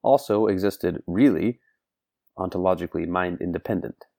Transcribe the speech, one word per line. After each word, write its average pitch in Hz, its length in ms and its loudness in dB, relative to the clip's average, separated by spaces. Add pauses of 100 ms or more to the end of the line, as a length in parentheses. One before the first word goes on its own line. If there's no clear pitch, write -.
also 110 440 2
existed 95 580 -2
really, 101 540 2 (760)
ontologically 90 720 -2
mind-independent. 90 960 -4 (140)